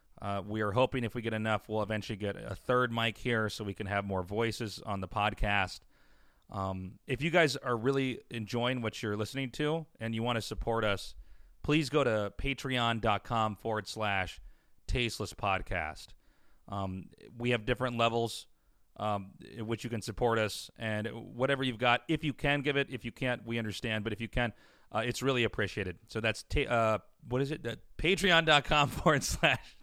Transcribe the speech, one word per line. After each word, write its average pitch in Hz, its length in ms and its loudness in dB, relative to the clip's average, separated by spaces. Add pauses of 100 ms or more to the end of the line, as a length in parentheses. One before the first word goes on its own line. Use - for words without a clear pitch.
(220)
Uh, 101 240 -4
we 107 160 -2
are 104 100 2
hoping 123 320 2
if 110 100 -4
we 123 80 -6
get 110 120 -2
enough, 110 360 0
we'll 107 140 0
eventually 107 340 -4
get 101 180 -2
a 110 200 -8
third 123 360 2
mic 113 260 0
here 110 320 0
so - 140 -6
we 101 100 -4
can 101 140 -8
have 101 160 0
more 95 200 0
voices 107 640 -2
on 98 140 -4
the 92 80 -6
podcast. 101 720 0 (680)
Um, 95 440 -6 (140)
if 127 140 -4
you 165 80 0
guys 156 280 6
are 123 180 -2
really 131 440 0 (120)
enjoying 120 500 -2
what 113 220 -4
you're 104 140 -2
listening 127 340 -4
to 156 340 -2 (140)
and 113 160 -4
you 113 80 0
wanna 120 180 0
support 113 440 -2
us, 101 280 -2 (480)
please 147 280 2
go 147 140 4
to 107 340 2
patreon 123 640 0
dot 107 220 2
com 110 320 0
forward 107 320 -2
slash 101 520 -2 (480)
tasteless 117 460 0
podcast. 90 720 -2 (640)
Um, 95 400 -4 (280)
we 120 120 -2
have 113 160 0
different 123 320 0
levels, 117 500 2 (480)
um, 101 360 -4 (240)
in 113 120 -6
which 113 160 -2
you 120 60 -6
can 110 120 -4
support 113 380 2
us, - 400 -2
and 107 280 -2 (280)
whatever 131 280 2
you've 123 140 -2
got, 120 300 4
if 156 160 0
you 147 100 0
can 143 280 0
give 139 160 0
it, 139 120 2
if 127 160 -8
you 117 60 -6
can't, 123 340 -4
we 117 140 -2
understand, 110 440 -4
but 107 100 -2
if 104 80 -6
you 113 60 -4
can, 120 260 0 (380)
uh, 107 80 0
it's 117 220 -2
really 127 220 4
appreciated. 98 540 -2 (100)
So 110 140 -6
that's 110 220 0
ta-, - 180 0
uh, 113 360 4 (300)
what 123 140 0
is 139 100 -2
it? - 120 -8
That 113 160 -6 (180)
patreon 170 480 6
dot 147 180 8
com 147 260 4
<laughs> - 0 -
forward 151 340 4
slash - 600 0